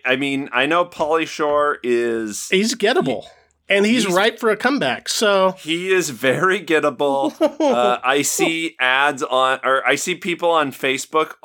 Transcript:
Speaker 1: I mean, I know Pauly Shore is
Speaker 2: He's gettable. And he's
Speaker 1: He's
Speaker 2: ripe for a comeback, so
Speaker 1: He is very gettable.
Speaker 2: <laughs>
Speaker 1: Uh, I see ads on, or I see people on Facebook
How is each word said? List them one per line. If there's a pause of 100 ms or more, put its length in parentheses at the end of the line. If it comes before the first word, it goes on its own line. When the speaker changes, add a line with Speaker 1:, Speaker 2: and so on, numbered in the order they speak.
Speaker 1:
I
mean,
I
know
Pauly
Shore
is
Speaker 2:
He's
gettable. (440)
And
he's
Speaker 1:
He's
Speaker 2:
ripe
for
a
comeback,
so
Speaker 1:
He
is
very
gettable.
Speaker 2:
<laughs>
Speaker 1:
Uh,
I
see
ads
on,
or
I
see
people
on
Facebook (100)